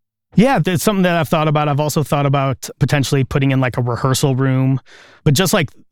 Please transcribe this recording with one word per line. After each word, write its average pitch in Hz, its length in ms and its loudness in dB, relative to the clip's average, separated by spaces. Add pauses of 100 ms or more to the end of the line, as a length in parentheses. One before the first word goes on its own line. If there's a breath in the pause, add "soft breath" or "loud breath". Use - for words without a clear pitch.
(340)
Yeah, 240 300 4
it's 185 180 -2
something 196 200 0
that 175 160 2
I've 160 100 -2
thought 156 180 0
about. 151 220 0
I've 143 120 -2
also 151 220 -2
thought 143 220 -2
about 139 540 -2
potentially 139 440 0
putting 139 280 0
in, 135 100 0
like, 127 160 -2
a 127 60 -2
rehearsal 131 520 -2
room, 131 460 0 (440 loud breath)
but 156 100 4
just, 175 180 2
like, 180 180 0 (220)